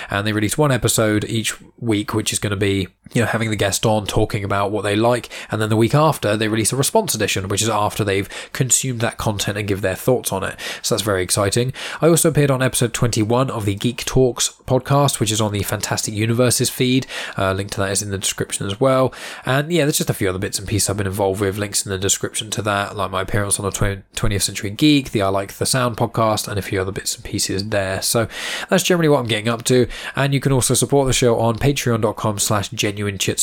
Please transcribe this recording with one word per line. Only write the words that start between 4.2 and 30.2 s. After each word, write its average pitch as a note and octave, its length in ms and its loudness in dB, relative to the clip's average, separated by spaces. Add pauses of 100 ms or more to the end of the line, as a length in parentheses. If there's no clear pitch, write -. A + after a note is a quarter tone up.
about G2+ 260 0
what G#2 100 -2
they G2+ 160 0
like, A#2 320 2 (220)
and G#2+ 100 -2
then A2 80 0
the A2 80 2
week A2+ 180 4
after, C#3+ 440 2
they A2 100 2
release A2 240 0
a B2 40 -2
response D#3 380 2
edition, G#2+ 340 -2
which G2 120 -2
is G#2+ 80 0
after G#2 340 0
they've G2 260 0 (260)
consumed B2 460 0
that A2+ 180 -2
content G#2 400 -2
and G#2 100 -4
give G2 140 0
their F#2 140 0
thoughts A#2+ 360 0
on F#2+ 100 -2
it. F#2+ 160 -6 (220)
So - 140 -2
that's G2+ 80 -2
very G2 200 0
exciting. G#2+ 520 0 (260)
I D#3 80 4
also E3+ 220 4
appeared C#3+ 200 4
on C3 120 2
episode B2 320 0
twenty-one A#2+ 560 2
of G2+ 160 -6
the G2+ 80 0
Geek A#2 320 -4
Talks - 480 2 (120)
podcast, C#3 540 2
which G#2+ 100 2
is G#2+ 100 0
on G#2+ 120 0
the G2+ 120 -2
Fantastic G#2+ 500 -4
Universes A#2 560 2
feed. C3 360 2 (300)
Uh, F#2+ 160 2
link G2+ 200 -4
to - 80 -6
that G2 100 0
is F#2+ 100 0
in G#2 100 -6
the G2 60 -2
description - 500 -4
as G2 140 -6
well. C3 320 2 (320)
And C#3+ 260 0
yeah, E3 140 2
there's D3 140 0
just - 100 -2
a A#2 60 -2
few F#2+ 160 0
other F#2 80 -4
bits G2 200 -4
and G2 80 -10
pieces G2 220 0
I've G2 80 -2
been G2+ 100 -2
involved G2 340 0
with, G2+ 180 0
links G#2 260 -4
in G#2 60 -10
the F#2+ 80 -2
description G2+ 540 -2
to - 100 -4
that, G2+ 340 -2
like F#2+ 140 -2
my F#2 120 -2
appearance G2+ 360 -2
on G2+ 80 -4
the F#2 60 0
twen-, G2 320 -2 (100)
twentieth G2+ 300 0
Century G2+ 260 -6
Geek, C#3+ 400 4
the A2+ 100 0
I G2 80 2
Like G2 260 -2
the - 120 -4
Sound B2 320 0
podcast, A2 500 0
and G#2 100 -4
a F#2 40 -2
few F#2+ 180 -2
other F#2+ 120 -2
bits - 240 -6
and - 80 -18
pieces G2+ 440 -4
there. F#2+ 320 -2
So A2+ 280 0 (420)
that's F#3 140 4
generally E3+ 260 4
what C#3+ 80 6
I'm B2 80 -2
getting A2 220 -2
up A#2 160 -2
to. B2+ 240 4 (280)
And C#3 160 2